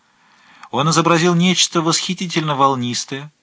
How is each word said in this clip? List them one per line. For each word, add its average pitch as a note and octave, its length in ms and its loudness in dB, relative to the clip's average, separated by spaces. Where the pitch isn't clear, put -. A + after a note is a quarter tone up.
он C#3 200 -2
изобразил E3 440 2
нечто E3+ 480 2
восхитительно E3 760 -2
волнистое, C3+ 760 -2